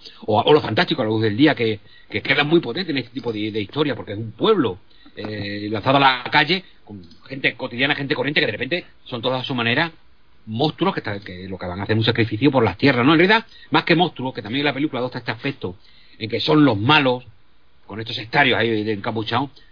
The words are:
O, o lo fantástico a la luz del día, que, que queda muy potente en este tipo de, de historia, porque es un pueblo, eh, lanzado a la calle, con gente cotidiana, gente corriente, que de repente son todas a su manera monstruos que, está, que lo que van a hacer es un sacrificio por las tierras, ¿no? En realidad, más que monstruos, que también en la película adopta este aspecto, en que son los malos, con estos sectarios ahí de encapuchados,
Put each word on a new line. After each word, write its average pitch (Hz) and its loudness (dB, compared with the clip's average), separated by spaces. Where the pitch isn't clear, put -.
O, - 0
o 143 4
lo 151 6
fantástico 131 -2
a 110 -2
la 110 -2
luz 110 0
del 107 0
día, 139 6
que, 113 -2
que - -6
queda 143 0
muy 165 4
potente 156 -4
en 139 -2
este 110 -8
tipo 120 -6
de, 107 -4
de 110 -4
historia, 139 -4
porque - -10
es 98 -8
un 113 -10
pueblo, 156 2
eh, 104 -8
lanzado 110 2
a - 2
la 131 4
calle, 151 2
con 101 -16
gente 135 -4
cotidiana, 131 -2
gente 143 -4
corriente, 143 -2
que 151 2
de 113 -2
repente 127 -6
son 117 -8
todas 127 -2
a - -8
su 139 -6
manera 123 0
monstruos 156 -2
que, - -10
está, 101 -8
que 92 -14
lo 95 -10
que - -12
van 90 -8
a 101 -6
hacer 110 0
es 110 2
un 110 2
sacrificio 113 2
por 127 4
las 92 0
tierras, 127 4
¿no? 160 6
En 156 6
realidad, 220 4
más 160 2
que 170 4
monstruos, 156 -2
que 120 -10
también 107 -6
en 147 0
la 143 0
película 135 -4
adopta 123 -6
este 113 -6
aspecto, 110 -6
en 110 -8
que 110 -2
son 151 6
los 113 4
malos, 127 2
con 101 -10
estos 117 -10
sectarios 113 2
ahí 110 0
de 110 -2
encapuchados, 113 -4